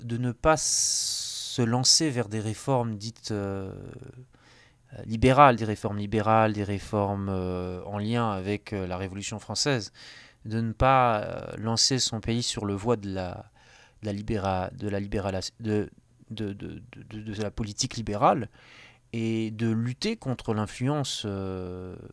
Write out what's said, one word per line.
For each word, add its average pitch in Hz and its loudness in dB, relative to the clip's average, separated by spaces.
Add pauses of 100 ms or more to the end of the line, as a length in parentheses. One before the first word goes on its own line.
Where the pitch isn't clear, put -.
de 117 -6
ne 123 -2
pas 156 4
se - -2
lancer 123 4
vers 120 -2
des 110 -2
réformes 113 0
dites, 110 -8
euh, 98 -4 (1300)
libérales, 127 8
des 110 -2
réformes 104 -2
libérales, 110 4
des 104 -2
réformes, 101 0
euh, 90 -2
en 101 -6
lien 113 0
avec, 101 -4
euh, 95 -2
la 90 -4
Révolution 98 -6
française, 110 -2 (520)
de 110 -2
ne 113 -2
pas, 127 6
euh, - -8
lancer 113 2
son 113 -2
pays 117 0
sur - -4
le 101 0
voie 110 2
de 101 -4
la, 92 -6 (520)
de 110 -6
la 104 -2
libéra-, 98 -2
de 98 -6
la 101 -2
libérala-, 98 -2
de, 107 0 (400)
de, 107 -4
de, 95 -12 (100)
de, - -18
de, 107 -12
de 107 -6
la 101 -4
politique 107 -6
libérale, 113 2 (640)
et 113 0
de 110 0
lutter 123 0
contre 120 -4
l'influence, 127 -2
euh, 92 -6 (160)